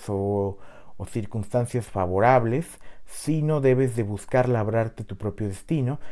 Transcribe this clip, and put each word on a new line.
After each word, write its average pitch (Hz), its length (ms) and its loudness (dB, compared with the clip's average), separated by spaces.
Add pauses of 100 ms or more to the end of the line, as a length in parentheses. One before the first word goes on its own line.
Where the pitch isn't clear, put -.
o, 98 520 0 (380)
o 98 80 -8
circunstancias 113 840 -2
favorables, 113 800 4 (380)
sino 151 560 0
debes 131 340 4
de 117 80 0
buscar 107 440 0
labrarte 113 560 0
tu 98 140 -10
propio 104 300 -2
destino, 131 520 -2 (120)